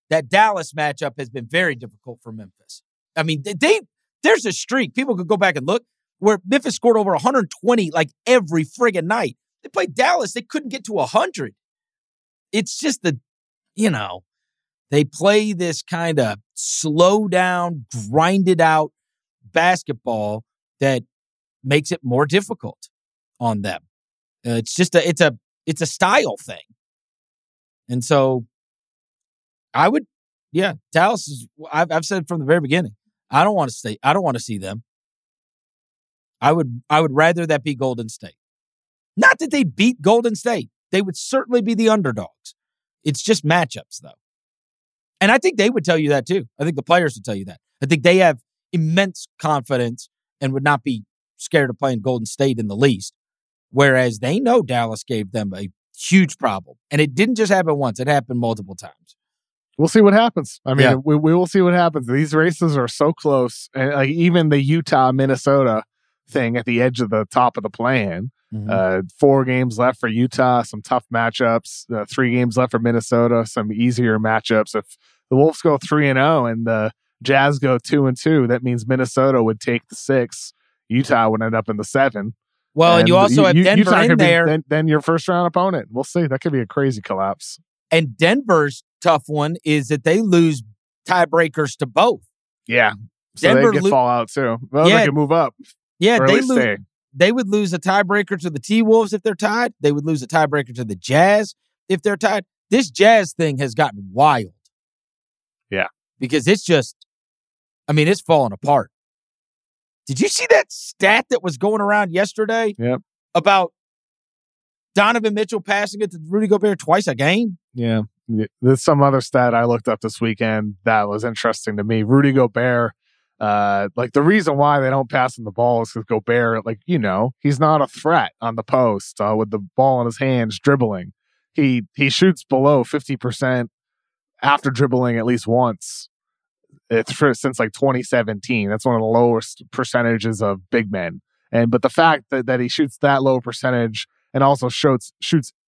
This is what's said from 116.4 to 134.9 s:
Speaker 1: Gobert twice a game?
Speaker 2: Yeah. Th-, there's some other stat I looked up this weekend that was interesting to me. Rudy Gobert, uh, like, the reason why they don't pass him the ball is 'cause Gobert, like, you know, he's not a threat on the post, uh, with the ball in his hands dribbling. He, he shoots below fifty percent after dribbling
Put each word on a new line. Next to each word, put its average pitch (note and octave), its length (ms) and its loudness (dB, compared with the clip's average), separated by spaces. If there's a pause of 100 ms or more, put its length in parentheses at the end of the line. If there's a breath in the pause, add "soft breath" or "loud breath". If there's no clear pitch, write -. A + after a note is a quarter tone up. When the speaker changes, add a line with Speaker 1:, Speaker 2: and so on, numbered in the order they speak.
Speaker 1:
Gobert G3+ 320 0
twice F#3 280 0
a C3+ 80 -2
game? F3+ 420 0 (160)
Speaker 2:
Yeah. A#2 280 -2 (280)
Th-, G#2+ 200 -2 (120)
there's C3 220 2
some C#3+ 180 4
other C3+ 200 4
stat B2 340 2
I A#2 100 2
looked A#2+ 220 -2
up A2 140 -2
this A2 200 -8
weekend A2 640 -2
that G#2+ 240 2
was G#2+ 160 -6
interesting A2+ 540 -4
to G#2 60 -4
me. A2 200 -2
Rudy C3+ 280 4
Gobert, A#2+ 640 0 (460)
uh, G2+ 560 -2
like, A#2+ 180 -4
the C#3+ 80 2
reason D#3+ 360 2
why D3 220 2
they C3 100 0
don't C3+ 200 -2
pass C3 280 -2
him A#2 80 -14
the G#2 60 -10
ball A#2+ 300 0
is A2 100 -8
'cause A2 160 -10
Gobert, A2+ 580 -2
like, A2+ 200 -8
you E3+ 140 -2
know, G#2 400 -2
he's C#3+ 200 -2
not D3+ 220 2
a C3 60 -2
threat D3+ 440 -2 (100)
on A2+ 140 -4
the A2+ 80 -6
post, B2 560 0
uh, G#2+ 180 0
with A2 120 -2
the G#2+ 100 -4 (160)
ball C3 260 2
in A#2 40 -2
his A2+ 140 -6
hands A#2+ 400 -2
dribbling. G#2+ 540 -2 (400)
He, B2+ 300 0 (120)
he C#3 140 0
shoots F#3 340 2
below C3+ 400 2
fifty C#3 340 -6
percent B2 520 -4 (720)
after C#3+ 280 2
dribbling B2 480 0